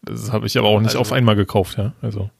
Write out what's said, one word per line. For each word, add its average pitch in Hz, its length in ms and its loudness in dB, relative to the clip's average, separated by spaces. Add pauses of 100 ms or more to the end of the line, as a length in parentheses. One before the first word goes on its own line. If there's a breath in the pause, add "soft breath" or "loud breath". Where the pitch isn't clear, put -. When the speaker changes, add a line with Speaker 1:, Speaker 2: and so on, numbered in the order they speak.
Speaker 1:
das 113 280 -8
hab 110 120 -2
ich 113 160 -2
aber 113 80 4
auch 107 120 6
nicht 113 100 2
Speaker 2:
Also 117 100 -2
Speaker 1:
auf 123 120 0
einmal 120 240 4
gekauft, 98 440 0
ja. 104 140 -4 (100)
Also. 104 260 -6 (100)